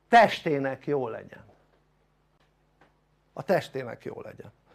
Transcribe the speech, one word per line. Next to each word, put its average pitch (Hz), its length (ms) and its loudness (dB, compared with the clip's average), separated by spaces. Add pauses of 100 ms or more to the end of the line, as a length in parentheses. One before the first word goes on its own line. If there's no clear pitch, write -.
testének 147 760 4
jó 139 220 -2
legyen. 104 360 -14 (1900)
A - 100 -10
testének 131 600 -4
jó - 160 -12
legyen. - 320 -18 (220)